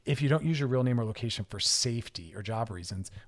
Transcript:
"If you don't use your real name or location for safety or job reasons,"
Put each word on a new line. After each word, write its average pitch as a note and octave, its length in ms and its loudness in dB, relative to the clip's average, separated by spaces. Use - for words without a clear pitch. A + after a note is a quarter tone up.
"If C#3+ 160 2
you C#3+ 80 4
don't D#3 140 4
use D#3+ 140 2
your C#3 100 0
real B2+ 140 4
name B2 160 4
or A#2 60 2
location A2 400 -4
for G2+ 160 -6
safety A2+ 720 0
or G2+ 80 -8
job A2 280 -2
reasons," F#2+ 400 -6